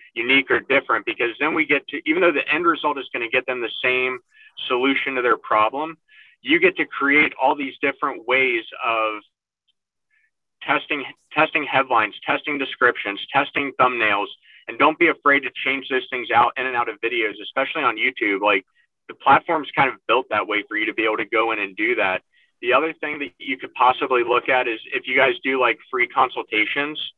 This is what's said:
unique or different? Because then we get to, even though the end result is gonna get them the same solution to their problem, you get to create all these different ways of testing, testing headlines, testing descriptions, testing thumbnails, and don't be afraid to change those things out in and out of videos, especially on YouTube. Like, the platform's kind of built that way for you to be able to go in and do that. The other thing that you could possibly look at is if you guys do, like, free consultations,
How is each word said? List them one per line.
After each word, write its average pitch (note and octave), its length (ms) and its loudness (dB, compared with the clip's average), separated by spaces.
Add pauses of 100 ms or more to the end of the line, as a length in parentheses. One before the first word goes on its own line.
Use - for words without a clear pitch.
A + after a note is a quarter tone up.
(140)
unique C3 360 2
or A2+ 120 2
different? B2 440 0
Because A#2+ 340 -2
then D3+ 140 0
we D#3+ 120 0
get C#3+ 240 0
to, C#3+ 200 -8
even E3 120 2
though F3 100 4
the C#3+ 160 -2
end D#3 180 -2
result D3 320 0
is C3 140 -10
gonna A#2 180 -6
get B2+ 160 0
them B2 160 -4
the A2+ 80 -4 (140)
same B2+ 360 0 (480)
solution C3+ 480 0
to B2+ 60 0
their A#2 160 4
problem, C3+ 600 0 (440)
you D3 180 2
get F3+ 180 4
to D#3 80 -2
create C#3+ 560 2
all C#3 140 4
these C#3 260 -10
different C3+ 460 -4
ways B2 360 2 (200)
of A2 360 -2 (1400)
testing, C#3+ 420 -4 (280)
testing D#3 320 0
headlines, C3 520 0 (100)
testing C#3+ 320 -2
descriptions, B2 600 0 (120)
testing C#3+ 480 -2
thumbnails, A2 480 2 (400)
and A#2 100 -12
don't D3+ 220 4
be E3+ 80 6
afraid C#3+ 340 2
to B2+ 100 -8 (140)
change C3+ 240 -4
those C3 200 -2
things A#2+ 220 -8
out A#2+ 260 4
in C3 80 -4
and C3 100 -4
out A#2+ 140 0
of G#2 120 -10
videos, A2+ 400 -2
especially C3+ 420 -4
on A#2 140 2
YouTube. A2 440 0
Like, G2+ 240 2 (420)
the - 80 -16
platform's D3+ 600 2
kind C3+ 140 2
of A2+ 60 -6 (120)
built B2+ 220 2
that G#2 180 -2
way G#2 200 -2
for G#2+ 100 -8
you G#2+ 100 -2
to G#2 60 -4
be A2 120 -2
able A2 120 0
to A2 80 -4
go A2+ 260 0
in G#2+ 80 -4
and G2 160 -6
do A2 200 -2
that. F#2+ 260 0 (400)
The A#2+ 120 2
other D#3 200 2
thing D3+ 260 -8
that C#3 200 -8
you C3+ 180 -6
could - 160 -14
possibly B2+ 500 2
look A#2 260 0
at B2+ 180 2
is A2 120 -4 (140)
if C3 140 -6
you C3 80 -4
guys C3 180 4 (100)
do, C3+ 160 0
like, A#2 200 0 (100)
free B2 180 -2
consultations, B2+ 920 -2 (180)